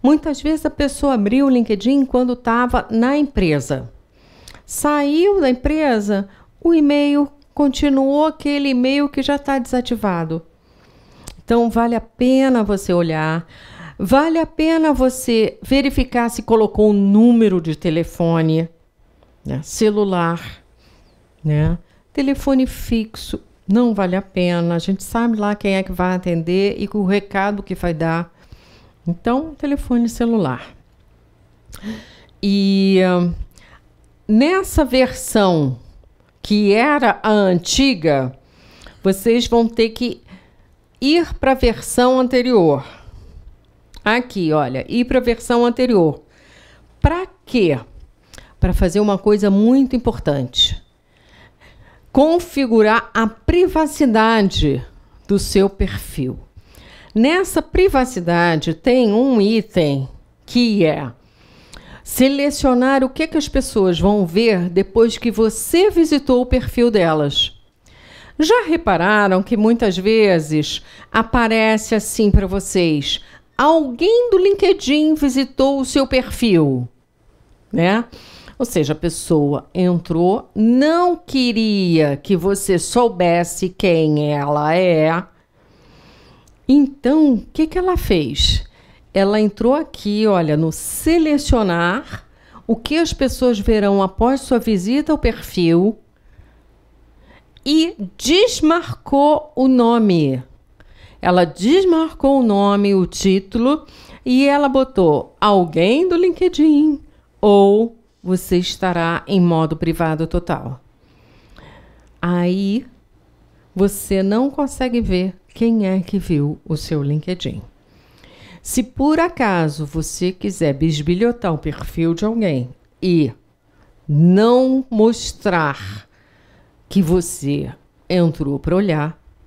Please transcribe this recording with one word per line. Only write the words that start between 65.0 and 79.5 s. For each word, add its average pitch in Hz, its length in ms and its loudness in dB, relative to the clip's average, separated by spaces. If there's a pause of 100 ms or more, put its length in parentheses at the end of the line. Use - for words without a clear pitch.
que 233 120 -2
você 226 600 0
visitou 285 500 2
o 254 60 -2
perfil 240 440 0
delas. 156 640 0 (840)
Já 392 280 2
repararam 202 760 2
que 233 140 -2
muitas 214 420 2
vezes 180 840 0 (280)
aparece 220 840 0
assim 208 360 0
pra 196 160 4
vocês: 175 720 -2 (360)
"Alguém 330 720 2
do 392 80 4
LinkedIn 349 760 2
visitou 269 640 0
o 262 40 -2
seu 269 220 0
perfil", 165 800 0 (840)
né? 202 320 0 (540)
Ou 254 60 -4
seja, 156 280 -2
a - 40 -2
pessoa 151 800 -2